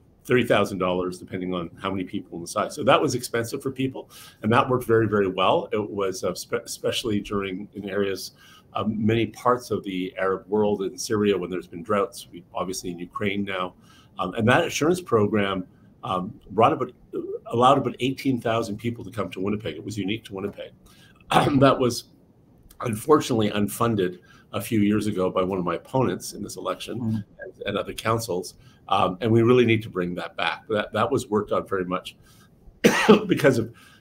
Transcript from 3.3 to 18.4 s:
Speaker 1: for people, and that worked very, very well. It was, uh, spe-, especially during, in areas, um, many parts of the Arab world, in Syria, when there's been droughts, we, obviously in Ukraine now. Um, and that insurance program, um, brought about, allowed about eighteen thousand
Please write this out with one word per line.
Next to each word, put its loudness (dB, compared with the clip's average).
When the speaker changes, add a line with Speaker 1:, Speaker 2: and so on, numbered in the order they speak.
Speaker 1:
for -4
people, -6
and 2
that 4
worked 0
very, 4
very 2
well. 2
It -2
was, -4
uh, -2
spe-, -6
especially -4
during, -6
in -10
areas, -4
um, -2
many 4
parts -2
of -2
the -4
Arab -2
world, 2
in -6
Syria, 2
when -4
there's -6
been -12
droughts, -2
we, -18
obviously -6
in -8
Ukraine -4
now. -6
Um, -4
and 0
that 4
insurance 0
program, 2
um, -4
brought 6
about, -4
allowed 6
about -2
eighteen -2
thousand -2